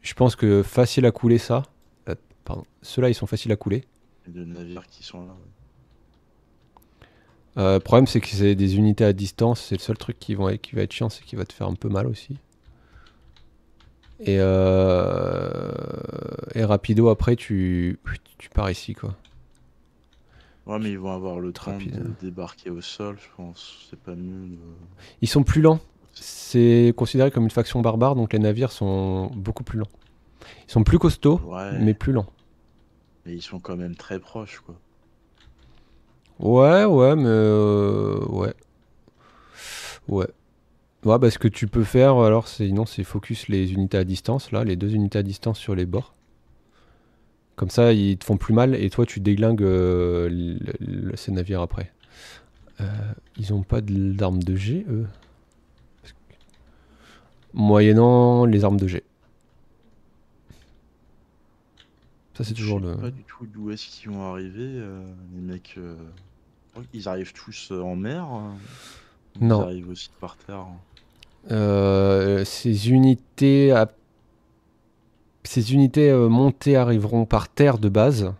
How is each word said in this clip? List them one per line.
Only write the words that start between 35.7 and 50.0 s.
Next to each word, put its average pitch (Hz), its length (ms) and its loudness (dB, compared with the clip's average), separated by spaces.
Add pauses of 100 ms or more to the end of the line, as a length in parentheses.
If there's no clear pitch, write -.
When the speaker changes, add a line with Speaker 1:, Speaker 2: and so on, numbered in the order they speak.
Speaker 1:
Ouais, 139 460 6
ouais, 143 300 6
mais, 147 120 2
euh, 104 960 2
ouais. 95 280 -4 (1500)
Ouais. 95 200 -2 (760)
Ouais, 110 140 4
bah, 123 100 6
ce - 80 -4
que 113 120 2
tu - 180 -6
peux 113 160 0
faire, 127 340 4
alors, 110 300 4
c'est, 101 240 -4
non, 104 140 0
c'est - 180 -8
focus - 460 -10
les 95 240 0
unités 95 240 -2
à 92 80 0
distance, 104 460 -4
là, 107 120 -2
les 92 140 -2
deux 98 160 -2
unités 104 260 0
à 101 40 -2
distance 98 360 -6
sur 101 160 -6
les 90 100 -2
bords. 92 300 -8 (1400)
Comme 95 140 -4
ça, 117 220 6
ils 98 260 4
te - 60 -14
font 104 140 0
plus - 160 0
mal 127 200 4
et 98 160 -2
toi, 117 160 0
tu - 140 -10
déglingues, 104 440 2
euh, 90 640 2